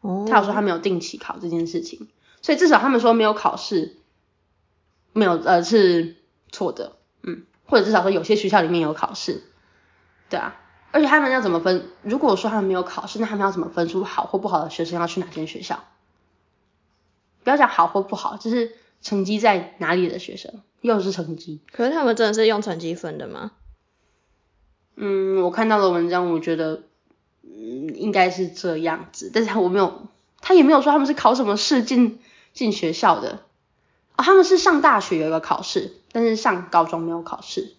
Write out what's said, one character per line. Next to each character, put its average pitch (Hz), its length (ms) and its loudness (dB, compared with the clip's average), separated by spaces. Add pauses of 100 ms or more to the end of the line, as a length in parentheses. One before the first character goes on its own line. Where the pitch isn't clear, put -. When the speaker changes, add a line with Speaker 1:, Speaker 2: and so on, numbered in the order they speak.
Speaker 1:
哦。 202 280 -6
Speaker 2:
他 233 100 6
有 196 60 4
说 202 100 -2
他 208 80 0
没 202 80 0
有 170 80 -2
定 180 220 -2
期 - 180 -12
考 - 220 -12
这 175 100 -8
件 165 160 -2
事 170 160 -6
情， - 260 -16 (320)
所 311 140 0
以 294 40 -4
至 349 100 4
少 277 100 6
他 233 100 2
们 254 100 2
说 226 140 4
没 226 120 4
有 214 100 2
考 - 220 -2
试， - 400 -6 (1160)
没 220 140 2
有， 180 60 4
呃， 175 300 2
是 175 540 4 (340)
错 185 220 -6
的， - 240 -12 (260)
嗯， - 220 -12 (220)
或 262 120 4
者 190 60 4
至 214 80 0
少 196 80 4
说 190 100 0
有 202 140 0
些 214 120 2
学 208 120 -2
校 190 140 4
里 160 60 0
面 170 120 0
有 156 140 -2
考 - 180 -6
试， - 300 -8 (880)
对 170 100 -6
啊， - 160 -10 (360)
而 - 100 4
且 294 40 4
他 294 140 4
们 269 100 0
要 262 120 0
怎 202 80 0
么 165 100 0
分？ 185 300 -2 (100)
如 220 180 -4
果 226 180 2
说 214 120 -4
他 214 80 -2
们 202 80 -2
没 190 80 0
有 180 100 -2
考 - 240 -10
试， 208 120 -12
那 220 80 -2
他 214 100 -6
们 202 80 -2
要 196 80 0
怎 180 80 -6
么 165 80 -6
分 170 180 -2
出 180 160 -4
好 - 220 -6
或 - 140 -4
不 202 100 -6
好 165 160 -2
的 160 60 -10
学 165 160 -6
生 170 120 -8
要 170 80 -2
去 175 140 -6
哪 175 60 -6
间 160 200 -10
学 - 140 -14
校？ - 240 -10 (1600)
不 247 60 2
要 285 60 4
讲 240 120 4
好 - 180 2
或 196 160 0
不 196 140 -6
好， - 200 -8
就 226 140 -8
是 233 260 -2 (240)
成 196 240 -2
绩 208 160 -2
在 196 380 0
哪 165 160 -2
里 180 140 2
的 185 120 -8
学 - 160 -14
生， - 260 -18 (180)
又 226 200 2
是 190 100 -2
成 165 260 -6
绩。 156 240 -16 (120)
Speaker 1:
可 233 120 -2
是 262 80 0
他 320 120 -2
们 233 100 4
真 226 140 2
的 214 60 0
是 220 120 2
用 214 160 2
成 185 160 -6
绩 165 160 -6
分 156 240 -12
的 135 80 -12
吗？ - 240 -14 (1400)
Speaker 2:
嗯， 190 480 -2
我 175 80 0
看 220 180 -2
到 214 120 4
的 190 100 4
文 170 180 0
章， 180 220 -2
我 165 80 0
觉 165 160 -2
得， 156 300 -6 (580)
嗯， 123 540 -12
应 208 160 -6
该 185 180 2
是 180 160 -4
这 165 300 -6
样 160 340 -6
子， - 240 -14
但 226 80 2
是 208 80 -2
他， 208 80 -2
我 180 100 2
没 190 120 2
有， - 260 -2 (340)
他 - 140 2
也 339 80 10
没 277 100 8
有 285 80 8
说 285 120 2
他 302 60 4
们 277 100 2
是 302 60 0
考 233 200 4
什 254 100 0
么 202 120 0
试 247 260 2
进， 240 380 2 (320)
进 233 180 -2
学 175 220 -2
校 170 260 4
的。 - 220 -10 (760)
哦， 269 60 0
他 359 120 6
们 381 100 10
是 370 120 4
上 339 240 2
大 269 200 4
学 175 180 -4
有 156 80 -2
一 160 40 -2
个 160 100 0
考 - 220 -4
试， - 340 -6 (160)
但 233 100 -2
是 226 140 0
上 190 340 -2
高 170 140 4
中 165 160 -6
没 165 100 -6
有 165 120 -6
考 - 200 -12
试。 - 360 -10